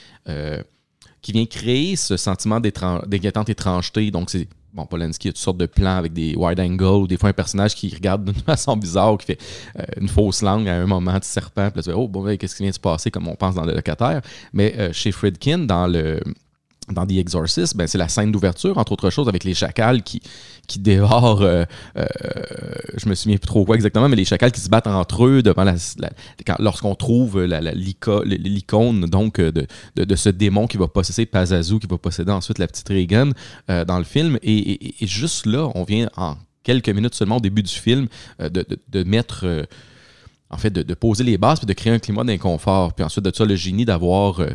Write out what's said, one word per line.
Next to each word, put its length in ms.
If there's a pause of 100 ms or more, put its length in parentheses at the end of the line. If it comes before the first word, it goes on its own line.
(280)
euh, 340 (600)
qui 100
vient 140
créer 500
ce 200
sentiment 440
d'étran-, 460
d'inquiétante 420
étrangeté. 640
Donc, 200
c'est, 160 (260)
bon, 140
Polanski 420
a 40
toutes 60
sortes 200
de 80
plans 300
avec 160
des 240
wide 240
angles, 420
ou 60
des 80
fois 140
un 40
personnage 400
qui 180
regarde 340
d'une 80
<laughs> 120
façon 300
bizarre, 380
ou 20
qui 100
fait, 120 (400)
euh, 40 (180)
une 80
fausse 340
langue 260
à 80
un 100
moment 320
de 60
serpent, 460
puis 80
là, 40
tu 80
fais, « 60
Oh, 100
bon, 160
ben, 160
qu'est-ce 160
qui 80
vient 80
de 60
se 40
passer », 300
comme 160
on 80
pense 220
dans 80
Le 100
Locataire. 460 (320)
Mais, 260
euh, 140
chez 200
Friedkin, 460
dans 280
le, 340 (680)
dans 160
The 60
Exorcist, 640
ben, 100
c'est 120
la 100
scène 240
d'ouverture, 440
entre 160
autres 180
choses, 180
avec 160
les 100
chacals 480
qui, 180 (460)
qui 140
dévorent, 640
euh, 220 (320)
euh, 80 (920)
je 120
me 60
souviens 220
plus 100
trop 180
quoi 120
exactement, 320
mais 80
les 80
chacals 260
qui 100
se 80
battent 200
entre 380
eux 140
devant 220
la, 140 (220)
la, 120 (340)
quand, 140
lorsqu'on 380
trouve 480
la, 160
la, 140
l'ico-, 500
l'icône, 760
donc, 360
euh, 140
de, 160 (260)
de, 100
de 120
ce 140
démon 360
qui 120
va 100
posséder 380
Pazuzu, 520
qui 80
va 120
posséder 340
ensuite 260
la 80
petite 220
Regan, 420 (400)
euh, 140
dans 140
le 60
film. 380
Et, 160
et, 460
et 20
juste 400
là, 300
on 80
vient 320
en 180 (300)
quelques 240
minutes 260
seulement 220
au 40
début 220
du 100
film, 360 (320)
euh, 80
de, 200
de, 100 (100)
de 160
mettre, 400
euh, 180 (880)
en 40
fait, 140
de, 120
de 120
poser 280
les 160
bases 220
puis 60
de 60
créer 200
un 80
climat 240
d'inconfort. 720
Puis 100
ensuite 200
de 80
ça, 120
le 100
génie 300
d'avoir, 560
euh, 140